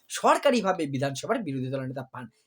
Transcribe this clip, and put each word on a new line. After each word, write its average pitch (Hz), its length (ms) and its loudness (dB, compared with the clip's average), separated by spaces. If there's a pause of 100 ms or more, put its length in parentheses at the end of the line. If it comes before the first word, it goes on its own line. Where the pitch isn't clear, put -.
সরকারিভাবে 233 800 4
বিধানসভার 139 600 -2
বিরোধী 131 240 -4
দলের 131 200 -4
নেতা 131 220 -8
পান। 127 120 -12 (220)